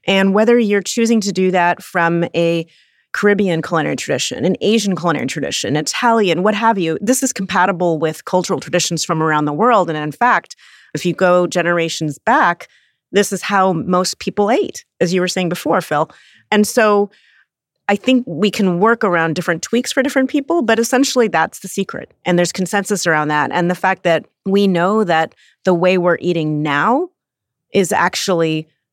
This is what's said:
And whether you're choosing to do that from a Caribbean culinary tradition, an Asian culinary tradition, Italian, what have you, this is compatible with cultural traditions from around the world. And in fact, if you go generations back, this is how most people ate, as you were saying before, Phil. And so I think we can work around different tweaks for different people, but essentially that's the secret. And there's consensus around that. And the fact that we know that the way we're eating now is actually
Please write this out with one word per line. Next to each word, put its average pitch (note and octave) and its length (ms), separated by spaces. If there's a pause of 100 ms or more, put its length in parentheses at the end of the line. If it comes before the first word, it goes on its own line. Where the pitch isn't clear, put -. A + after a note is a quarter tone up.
And G3 260
whether A3 240
you're G3+ 240
choosing A3+ 400
to G3 100
do F#3 200
that F3 320
from E3+ 400 (100)
a E3+ 320 (460)
Caribbean G3 500
culinary D3+ 340
tradition, - 500
an F#3 160
Asian G3+ 340
culinary D3+ 320
tradition, - 480
Italian, F#3 680
what G#3 120
have A3 240
you, D#3+ 220
this A#3 200
is C4 120
compatible F3+ 640
with D#3+ 260
cultural F3+ 340
traditions E3 440
from D#3+ 180
around D#3 240
the D3 80
world. G3 360
And D#3 80
in D3+ 140
fact, A3+ 440 (400)
if D#3+ 100
you F3 80
go F3+ 320
generations E3 720
back, G3+ 520 (420)
this G3 200
is F#3+ 100
how F#3+ 320
most F3+ 460
people G#3 320
ate, - 340 (140)
as F3 140
you F#3 80
were F3+ 80
saying F#3 200
before, F3 320
Phil. D#3 280 (420)
And G#3+ 160
so G#3 420 (760)
I G3+ 80
think B3 320
we F3+ 240
can F#3 300
work A3+ 240
around E3 300
different E3+ 260
tweaks - 320
for C4+ 100
different C4 260
people, D#4 320
but A3+ 160
essentially A#3+ 520
that's - 300
the F#3+ 100
secret. - 440 (120)
And F3+ 120
there's F3 140
consensus F#3+ 560
around D3+ 220
that. D3+ 240
And F3 180
the F3+ 40
fact F#3+ 280
that E3 220 (200)
we G3+ 220
know F#3+ 380
that D#3+ 280 (300)
the F#3 100
way F3+ 240
we're F3 220
eating D#3 420
now F3+ 480 (640)
is F#3 200
actually E3 760 (260)